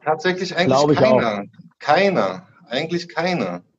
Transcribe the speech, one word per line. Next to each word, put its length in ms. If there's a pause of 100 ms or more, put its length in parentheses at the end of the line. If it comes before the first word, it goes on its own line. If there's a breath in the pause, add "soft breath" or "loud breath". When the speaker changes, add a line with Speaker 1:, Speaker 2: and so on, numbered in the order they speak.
Speaker 1:
tatsächlich 500
eigentlich 120
Speaker 2:
Glaub 240
ich 60
Speaker 1:
keiner. 440
Speaker 2:
auch. 20 (360)
Speaker 1:
Keiner. 680 (220)
Eigentlich 400
keiner. 540 (160)